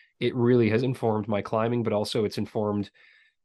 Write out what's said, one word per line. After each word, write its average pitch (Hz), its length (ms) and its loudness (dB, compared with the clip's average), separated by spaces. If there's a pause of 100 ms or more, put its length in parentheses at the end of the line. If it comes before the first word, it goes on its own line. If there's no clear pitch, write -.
(200)
it 123 140 -2
really 120 360 4
has 110 120 2
informed 113 460 -2
my 104 120 0
climbing, 117 420 -2
but 110 100 -2
also 107 320 -2
it's 98 140 -4
informed 104 520 -2 (540)